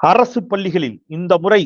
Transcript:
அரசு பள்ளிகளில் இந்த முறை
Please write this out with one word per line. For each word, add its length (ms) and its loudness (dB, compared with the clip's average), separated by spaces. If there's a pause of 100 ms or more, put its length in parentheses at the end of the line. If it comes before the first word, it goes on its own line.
(120)
அரசு 320 2
பள்ளிகளில் 520 -4 (200)
இந்த 180 0 (100)
முறை 220 4